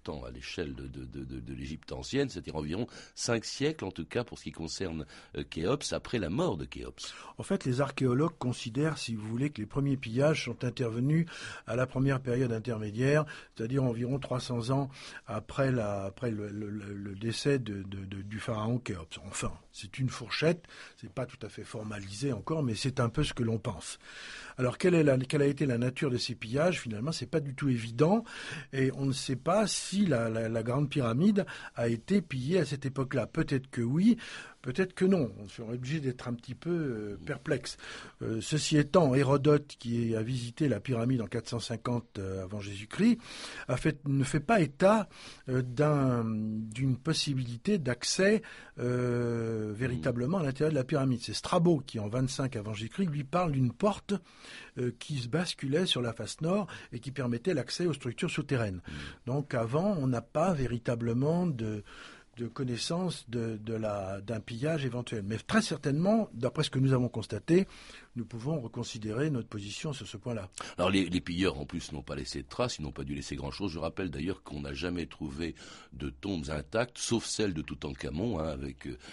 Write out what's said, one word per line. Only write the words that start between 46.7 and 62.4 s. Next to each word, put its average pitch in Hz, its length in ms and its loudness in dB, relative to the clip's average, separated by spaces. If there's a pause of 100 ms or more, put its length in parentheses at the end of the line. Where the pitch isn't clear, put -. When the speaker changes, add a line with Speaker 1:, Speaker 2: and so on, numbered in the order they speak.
Speaker 2:
possibilité 139 800 0
d'accès, 185 640 2 (380)
euh, 120 960 0
véritablement 123 600 0
à 175 60 0
l'intérieur 151 280 2
de 147 60 2
la 131 60 2
pyramide. 135 380 2
C'est 107 120 -6
Strabo 170 520 4
qui, - 140 -6
en 104 80 -2
vingt-cinq 131 480 0
avant 107 180 -4
Jésus-Christ, 113 340 -2
lui 147 160 -2
parle 170 280 2
d'une 131 220 4
porte, 202 400 0 (640)
euh, 123 220 0
qui - 200 -6
se 117 80 -4
basculait 156 580 0
sur 131 160 2
la 117 120 0
face - 280 -8
nord 180 260 2 (240)
et 123 80 -8
qui 131 120 -8
permettait 123 420 0
l'accès 156 340 -2
aux 160 60 2
structures 135 360 -4
souterraines. 117 580 0
Speaker 1:
Mmh. - 40 -10 (340)
Speaker 2:
Donc 143 280 -2
avant, 143 460 2
on 131 80 2
n'a 120 140 2
pas 170 320 2
véritablement 127 920 2
de, 110 360 -2 (540)
de 120 100 -4